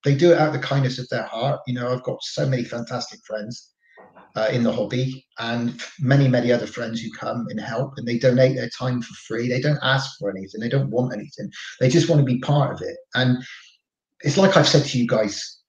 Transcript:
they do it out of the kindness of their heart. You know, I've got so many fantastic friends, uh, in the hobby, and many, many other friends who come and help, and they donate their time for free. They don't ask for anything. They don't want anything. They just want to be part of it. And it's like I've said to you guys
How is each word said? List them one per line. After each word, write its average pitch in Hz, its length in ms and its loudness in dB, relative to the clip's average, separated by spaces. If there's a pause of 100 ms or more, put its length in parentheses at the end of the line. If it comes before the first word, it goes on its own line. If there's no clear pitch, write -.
they 143 120 4
do 170 180 6
it 151 60 6
out 151 100 4
of 147 60 -2
the 131 120 -4
kindness 135 320 0
of 127 120 -10
their 113 140 -4
heart. 120 420 -2
You 123 80 -4
know, 123 180 -2
I've 127 100 -4
got - 200 -8
so - 260 -4
many 123 160 0
fantastic 120 600 -8
friends, 110 460 -10 (640)
uh, 110 140 0
in 123 120 2
the 113 100 4
hobby, 120 540 -4 (120)
and 117 440 -4 (160)
many, 139 300 6
many 123 240 4
other 113 140 2
friends 113 340 -6
who 110 120 -8
come 117 380 -6
and 107 100 -8
help, 113 360 -6
and 120 100 -8
they 117 120 0
donate 127 380 4
their 120 140 -6
time 123 320 -4
for - 120 -12
free. 117 340 -6
They 123 120 0
don't 147 220 0
ask 135 360 0
for 101 120 -6
anything. 95 300 -10
They 117 80 -4
don't 131 220 0
want 123 220 -2
anything. - 380 -10 (300)
They 127 80 4
just 160 200 4
want 151 120 6
to 135 40 6
be 123 140 2
part 143 340 0
of 92 80 -10
it. - 160 -8 (180)
And 127 280 2 (800)
it's 143 180 0
like 190 180 6
I've 147 120 6
said 139 160 4
to - 140 -2
you 120 80 2
guys 107 520 -2 (100)